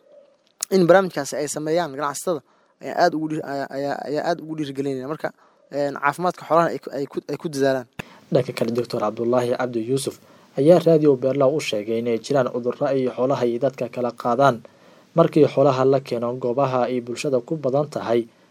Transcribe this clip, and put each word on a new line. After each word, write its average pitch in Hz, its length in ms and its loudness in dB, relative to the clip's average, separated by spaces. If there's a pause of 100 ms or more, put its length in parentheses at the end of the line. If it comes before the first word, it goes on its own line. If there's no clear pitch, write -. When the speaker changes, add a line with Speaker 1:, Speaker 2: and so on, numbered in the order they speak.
(720)
Speaker 1:
in 190 160 4
barnaamijkaasi 165 500 4
ay 143 120 -4
sameeyaan 156 480 -2
ganacsatada 143 440 -4 (420)
ayaa 139 220 -8
aad 175 100 4
ugu 156 140 -4
dhiir-, 151 160 -6
ayaa, 139 260 -6
ayaa, 139 260 -4 (100)
ayaa 147 220 -4
aad 170 120 -2
ugu 156 160 -12
dhiirigelinaya. 139 520 -6
Marka, 147 200 -8 (440)
een, 143 220 -2
caafimaadka 165 500 -2
xoolaha 165 240 4
ay 120 100 -4
ku, - 120 -12
ay 139 160 -6
ku, - 120 -10 (100)
ay 147 80 -6
ku - 120 -8
dadaalaan. 135 380 0 (460)
Speaker 2:
Dhanka 127 200 2
kale, 113 200 -2
Doctor 120 280 -2
Cabdullaahi 117 560 0
Cabdi 123 320 -4
Yuusuf 135 300 -2 (400)
ayaa 160 200 6
Radio 151 380 6
Berla 131 320 2
u 147 120 2
sheegay 113 380 -4
inay 117 200 -2
jiraan 127 340 0
cudurro 123 340 -2
ay 131 220 0
xoolaha 127 380 0
iyo 120 120 -2
dadka 131 300 -2
kala 123 240 -4
qaadaan 120 500 2 (520)
markii 165 320 6
xoolaha 131 380 2
la 135 160 4
keeno 120 360 -4
goobaha 127 520 0
ay 127 120 -2
bulshada 120 400 -2
ku 160 160 -6
badan 143 320 0
tahay, 113 380 0 (240)